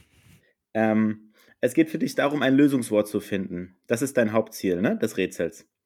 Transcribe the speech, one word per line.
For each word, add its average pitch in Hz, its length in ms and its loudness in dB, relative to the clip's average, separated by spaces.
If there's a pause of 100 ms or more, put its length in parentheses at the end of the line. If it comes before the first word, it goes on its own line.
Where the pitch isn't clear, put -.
(720)
Ähm, 110 580 0 (300)
es 123 120 0
geht 160 160 2
für 165 100 -6
dich - 160 -4
darum, 143 260 -2
ein 131 140 4
Lösungswort 123 520 4
zu 104 120 -2
finden. 90 580 -8 (100)
Das 117 140 0
ist 135 160 -2
dein 110 160 2
Hauptziel, 92 480 0
ne, 113 160 0
des 113 200 -4
Rätsels. 90 500 -4 (180)